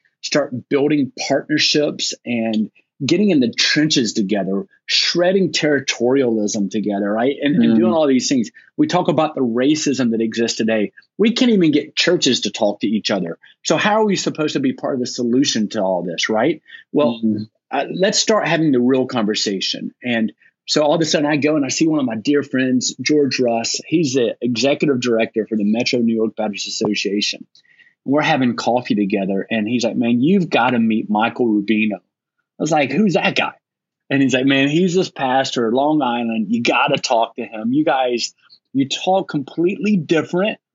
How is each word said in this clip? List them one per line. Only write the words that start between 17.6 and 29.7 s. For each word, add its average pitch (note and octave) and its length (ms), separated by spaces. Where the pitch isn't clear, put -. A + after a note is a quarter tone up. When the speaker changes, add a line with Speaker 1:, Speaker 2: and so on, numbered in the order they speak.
Speaker 1:
uh, C3+ 220
let's F#3 260
start G3+ 300
having D#3+ 240
the B2 80
real B2+ 260
conversation. G#2+ 840
And A2+ 300
so - 160
all D3+ 120
of E3+ 80
a - 20
sudden D3+ 260
I D3 60
go D3 200
and C#3 100
I - 20
see D#3+ 180
one D#3 140
of C3 60
my A2+ 100
dear C#3 260
friends, B2+ 580
George C#3+ 400
Russ. A#2 460
He's D3 280
the A#2 260
executive B2+ 600
director A2+ 460
for A2 100
the G#2 80
Metro A#2+ 360
New A2+ 140
York A2 200
Baptist G#2 320
Association. G#2 800
We're C#3+ 160
having C3 340
coffee A#2+ 380
together, G2 560
and A2 180
he's A#2+ 160